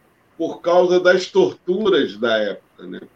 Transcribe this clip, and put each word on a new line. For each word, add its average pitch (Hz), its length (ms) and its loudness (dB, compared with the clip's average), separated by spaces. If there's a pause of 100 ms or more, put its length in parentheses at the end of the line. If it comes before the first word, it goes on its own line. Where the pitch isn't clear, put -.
(380)
por 156 220 -8
causa 180 400 2
das 185 280 2
torturas 175 920 0
da 113 200 0
época, 95 480 -8
né, 92 140 -14 (160)